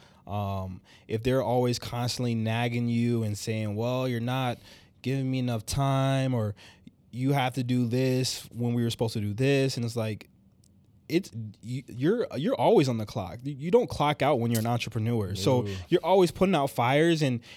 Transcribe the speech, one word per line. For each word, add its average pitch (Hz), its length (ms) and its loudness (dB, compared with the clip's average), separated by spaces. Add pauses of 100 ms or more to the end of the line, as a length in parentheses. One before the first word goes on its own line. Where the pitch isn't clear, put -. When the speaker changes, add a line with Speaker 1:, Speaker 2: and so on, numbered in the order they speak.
(260)
Speaker 1:
Um, 98 540 -6 (260)
if 113 160 -4
they're 127 200 2
always 123 360 2
constantly 120 560 -4
nagging 120 540 -2
you 117 340 0
and 107 140 -2
saying, 110 400 -4
"Well, 127 320 -2
you're 117 120 -2
not 123 380 -2 (440)
giving 131 280 -2
me 131 80 0
enough 120 260 -2
time," 135 680 0
or 107 200 0 (560)
"You 131 220 0
have 131 220 2
to 135 80 -2
do 123 240 2
this 127 680 0
when 120 220 -2
we 120 80 0
were 117 80 2
supposed 113 240 -2
to 113 60 -2
do 104 120 -4
this," 135 440 2
and 117 100 -2
it's 113 100 -6
like, 110 320 -4 (800)
it's, 175 220 0 (320)
you, 127 240 -6
you're, 170 400 0 (100)
you're 180 200 0
always 160 300 6
on 120 120 0
the 107 80 -4
clock. 98 360 -8
You, 143 120 -8
you 143 160 -6
don't 233 180 6
clock 147 320 0
out 139 200 4
when 117 100 0
you're 113 100 2
an 110 60 -2
entrepreneur. 117 680 -2
So 120 260 2
Speaker 2:
No. 104 80 -6 (180)
Speaker 1:
you're 170 160 2
always 180 260 6
putting 196 240 2
out 143 140 2
fires, 147 540 2
and, 127 180 0 (160)